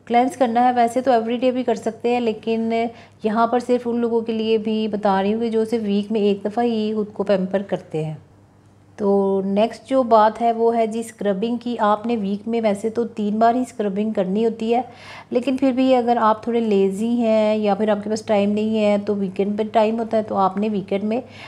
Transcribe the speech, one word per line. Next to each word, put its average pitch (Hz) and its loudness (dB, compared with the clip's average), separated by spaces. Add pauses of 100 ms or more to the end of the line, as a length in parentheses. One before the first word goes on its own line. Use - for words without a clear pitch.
क्लेंस 247 2
करना 233 2
है। 247 4
वैसे 240 0
तो 262 2
एवरीडे 233 0
भी 247 0
कर 233 0
सकते 220 -4
हैं, 247 0
लेकिन 226 -2 (520)
यहाँ 226 2
पर 247 2
सिर्फ 240 0
उन 240 -2
लोगों 233 0
के 226 -4
लिए 220 0
भी 214 -2
बता 202 0
रही 196 2
हूँ 226 -2
कि 233 -2
जो 220 0
सिर्फ 226 -2
वीक 202 0
में 220 0
एक 202 2
दफ़ा 208 -2
ही 220 0
खुद 214 -2
को 202 -6
पैम्पर 196 0
करते 165 -6
हैं। 156 -8 (800)
तो 196 2
नेक्स्ट 202 -2
जो 262 2
बात 220 4
है 233 2
वो 233 2
है 233 2
जी 220 -4
स्क्रबिंग 226 -2
की। 240 -6
आपने 214 0
वीक 202 -4
में 233 -2
वैसे 220 0
तो 233 -2
तीन 214 -4
बार 233 4
ही 254 -2
स्क्रबिंग 208 -4
करनी 196 -2
होती 226 -2
है, 240 0 (480)
लेकिन 254 0
फिर 269 2
भी 262 2
अगर 240 2
आप 220 2
थोड़े 233 0
लेज़ी 208 0
हैं 220 2
या 208 2
फिर 214 0
आपके 208 -2
पास 220 -4
टाइम 202 2
नहीं 214 0
है 208 2
तो 208 -2
वीकेंड 202 -2
पे 220 0
टाइम 220 0
होता 226 -2
है, 220 0
तो 214 -6
आपने 196 0
वीकेंड 196 -4
में 220 -2 (260)